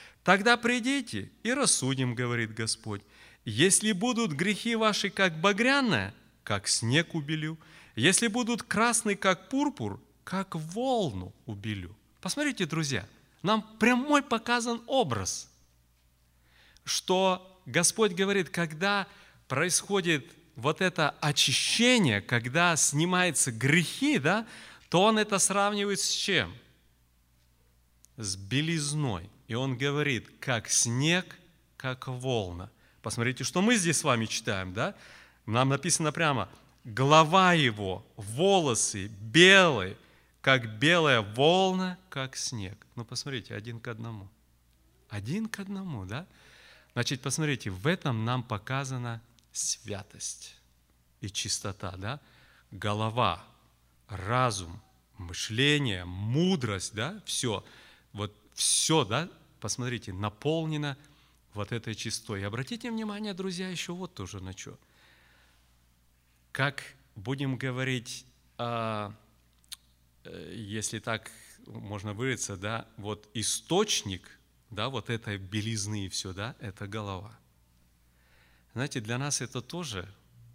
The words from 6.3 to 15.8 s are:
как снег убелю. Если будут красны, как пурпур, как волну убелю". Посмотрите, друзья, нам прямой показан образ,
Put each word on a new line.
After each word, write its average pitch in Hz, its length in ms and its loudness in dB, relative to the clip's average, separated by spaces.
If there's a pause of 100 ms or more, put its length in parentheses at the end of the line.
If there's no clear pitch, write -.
как 101 260 -2
снег 143 460 2
убелю. 156 440 -6 (380)
Если 175 300 4
будут 233 360 -2
красны, 220 540 0
как 190 340 0
пурпур, 262 520 -2 (220)
как 190 300 -6
волну 165 800 -2 (100)
убелю". 101 500 -8 (260)
Посмотрите, 269 440 -2
друзья, 147 420 -2 (360)
нам 214 200 2 (160)
прямой 262 440 4
показан 240 640 -2
образ, 131 640 0 (1300)